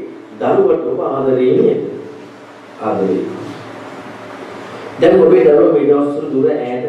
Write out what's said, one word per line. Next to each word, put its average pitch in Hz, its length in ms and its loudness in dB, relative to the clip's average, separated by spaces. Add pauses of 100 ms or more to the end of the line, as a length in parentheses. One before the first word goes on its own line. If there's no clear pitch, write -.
(380)
දරුවට 180 480 2
ඔබ - 140 -4
ආදරේ 131 540 0
නේද? - 280 2 (960)
ආදරේ. 98 460 -2 (1700)
දැන් - 260 4
ඔබේ 120 220 6
දරුවා - 300 6
මේ 143 140 2
දවස්වල 143 420 0
දුර 135 180 0
ඈත 123 420 -2